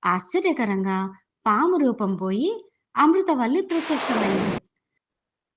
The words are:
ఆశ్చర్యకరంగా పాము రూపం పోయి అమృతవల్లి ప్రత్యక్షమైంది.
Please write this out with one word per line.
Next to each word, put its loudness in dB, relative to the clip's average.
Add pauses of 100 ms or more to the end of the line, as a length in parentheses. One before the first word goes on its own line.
ఆశ్చర్యకరంగా -2 (340)
పాము 2
రూపం 0
పోయి -4 (320)
అమృతవల్లి 2
ప్రత్యక్షమైంది. 0 (960)